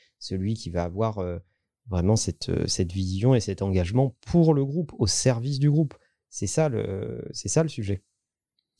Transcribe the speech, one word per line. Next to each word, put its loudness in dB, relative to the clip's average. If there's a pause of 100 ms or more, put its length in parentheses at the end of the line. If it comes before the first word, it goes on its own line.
(180)
Celui -4
qui -8
va -2
avoir, -2
euh, -4 (500)
vraiment 4
cette, -4
euh, 0
cette -2
vision 2
et 4
cet -4
engagement 2 (120)
pour 6
le 2
groupe, -4
au 2
service 0
du 4
groupe. 2 (400)
C'est -4
ça 0
le, -4
c'est -8
ça 4
le -2
sujet. -4 (760)